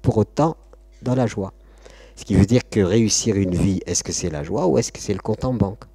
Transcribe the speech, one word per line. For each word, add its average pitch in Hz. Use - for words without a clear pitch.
pour -
autant 143
dans 123
la 127
joie. 101
Ce -
qui 101
veut 95
dire 120
que -
réussir 107
une 92
vie, 95
est-ce -
que 180
c'est -
la 73
joie 107
ou 143
est-ce 117
que -
c'est -
le 95
compte -
en 127
banque ? 101